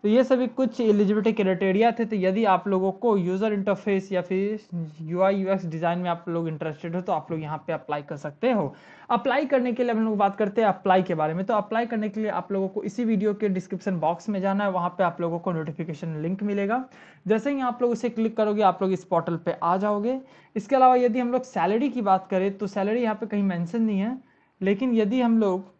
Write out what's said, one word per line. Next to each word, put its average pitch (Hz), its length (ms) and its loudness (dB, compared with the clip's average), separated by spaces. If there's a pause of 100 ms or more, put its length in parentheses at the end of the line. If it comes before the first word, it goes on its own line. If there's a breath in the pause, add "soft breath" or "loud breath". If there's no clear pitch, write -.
तो 208 60 2
ये 240 140 6
सभी 254 240 2
कुछ 254 340 -2
एलिजिबिलिटी 214 520 4
क्राइटेरिया 196 580 2
थे। 233 140 -4
तो 226 100 -4
यदि 190 300 0
आप 190 220 2
लोगों 190 280 0
को 220 220 2
यूजर 190 360 0
इंटरफेस 196 580 -2
या 180 100 0
फिर 196 380 -2 (420)
यूआई 180 340 2
यूएक्स 190 300 -2
डिजाइन 170 340 -2
में 180 100 -2
आप 170 200 -4
लोग 170 180 -2
इंटरेस्टेड 156 480 -6
हो 185 60 -2
तो 185 120 -4
आप 156 180 -4
लोग 160 100 -4
यहाँ 151 160 -6 (100)
पे 170 60 -4
अप्लाई 147 280 -6
कर 147 160 -12
सकते 151 340 -2
हो। 185 220 0 (360 loud breath)
अप्लाई 269 360 0
करने 254 280 0
के 247 100 -2
लिए 240 100 0
हम 220 120 0
लोग 220 120 -2
बात 202 200 2
करते 208 240 0
हैं 220 60 4
अप्लाई 185 360 4
के 175 120 -2
बारे 156 180 0
में। 185 120 -4
तो 233 80 0
अप्लाई 220 320 0
करने 220 240 -4
के 214 120 -6
लिए 214 100 -2
आप - 200 -6
लोगों 196 160 -2
को 196 160 -6
इसी 220 220 -4
वीडियो 214 280 2
के 208 160 -2
डिस्क्रिप्शन 185 500 -4
बॉक्स 170 300 -2
में 202 120 -4
जाना 196 220 0
है, 196 80 0
वहाँ 175 180 -2
पे 185 140 -2
आप 170 180 0
लोगों 170 180 -2
को 180 120 -2
नोटिफिकेशन 160 680 -6
लिंक 185 260 -4
मिलेगा। 202 400 -2 (440 loud breath)
जैसे 226 260 0
ही 269 80 -4
आप 247 200 -2
लोग 240 100 2
उसे 233 180 -2
क्लिक 226 280 -2
करोगे 214 260 2
आप 180 180 4
लोग 190 100 2
इस 185 140 -2
पोर्टल 165 320 0
पे - 260 -4
आ 175 140 2
जाओगे। 208 420 -2 (360 loud breath)
इसके 247 200 -2
अलावा 254 200 8
यदि 247 240 2
हम 240 120 -2
लोग 254 140 0
सैलरी 214 440 0
की 240 140 -4
बात 190 260 2
करें 196 280 0
तो 208 100 -6
सैलरी 208 360 -2
यहाँ 214 120 0
पे 220 100 -8
कहीं 208 180 -2
मेंशन 180 380 -2
नहीं 214 180 0
है, 240 180 -2 (440 soft breath)
लेकिन 208 340 2
यदि 220 260 2
हम 226 180 4
लोग 190 260 0 (140)